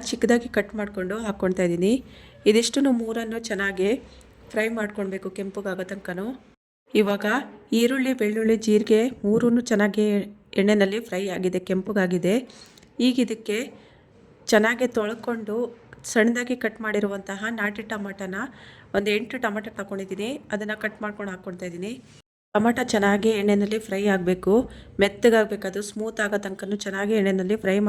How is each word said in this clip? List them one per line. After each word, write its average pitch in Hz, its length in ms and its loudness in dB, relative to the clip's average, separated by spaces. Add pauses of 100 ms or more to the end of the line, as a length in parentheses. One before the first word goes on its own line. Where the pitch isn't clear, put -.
ಚಿಕ್ಕದಾಗಿ 233 480 2
ಕಟ್ 208 240 -2
ಮಾಡ್ಕೊಂಡು 196 360 -6 (100)
ಹಾಕ್ಕೊಳ್ತಾ 190 420 0
ಇದ್ದೀನಿ. 175 240 2 (520)
ಇದಿಷ್ಟನ್ನು 247 480 4 (100)
ಮೂರನ್ನು 226 360 -6 (120)
ಚೆನ್ನಾಗಿ 196 400 0 (600)
ಫ್ರೈ 220 180 -2 (120)
ಮಾಡ್ಕೊಳ್ಬೇಕು 196 480 -6
ಕೆಂಪಗಾಗೋ 190 640 -8
ತನಕನೂ. 185 340 -8 (680)
ಇವಾಗ 202 320 2 (520)
ಈರುಳ್ಳಿ, 254 420 2
ಬೆಳ್ಳುಳ್ಳಿ, 220 360 2 (100)
ಜೀರಿಗೆ 214 340 6 (240)
ಮೂರನ್ನು 233 460 4
ಚೆನ್ನಾಗಿ 208 340 2 (560)
ಎಣ್ಣೆನಲ್ಲಿ 202 480 4
ಫ್ರೈ 185 140 -4 (140)
ಆಗಿದೆ, 180 240 -2
ಕೆಂಪಗಾಗಿದೆ. 185 760 0 (680)
ಈಗ 247 180 2
ಇದಕ್ಕೆ 220 340 -4 (880)
ಚೆನ್ನಾಗಿ 233 400 2
ತೊಳ್ಕೊಂಡು 226 680 -6 (560)
ಸಣ್ಣದಾಗಿ 240 520 2
ಕಟ್ 214 220 -4
ಮಾಡಿರುವಂತಹ 202 640 -4 (100)
ನಾಟಿ 208 320 -4
ಟೊಮಟೊನ 196 440 -8 (600)
ಒಂದು 208 220 0
ಎಂಟು 233 260 -6
ಟೊಮಟೊ 214 360 -4
ತಗೊಂಡಿದ್ದೀನಿ. 196 500 -8 (240)
ಅದನ್ನ 208 300 -4
ಕಟ್ 214 200 -6
ಮಾಡ್ಕೊಂಡು 202 300 -8
ಹಾಕ್ಕೊಳ್ತಾ 185 360 -12
ಇದ್ದೀನಿ. 180 240 -8 (600)
ಟೊಮಟೊ 233 280 2 (100)
ಚೆನ್ನಾಗಿ 202 380 4 (100)
ಎಣ್ಣೆನಲ್ಲಿ 208 460 2
ಫ್ರೈ 196 160 -4 (120)
ಆಗ್ಬೇಕು, 185 380 0 (460)
ಮೆತ್ತಗಾಗ್ಬೇಕು, 208 720 4
ಅದು 196 200 -6
ಸ್ಮೂತ್ 220 340 -6
ಆಗೋ 202 200 0
ತನಕನೂ 190 400 -6
ಚೆನ್ನಾಗಿ 202 360 -2
ಎಣ್ಣೆನಲ್ಲಿ 190 420 0
ಫ್ರೈ 196 260 2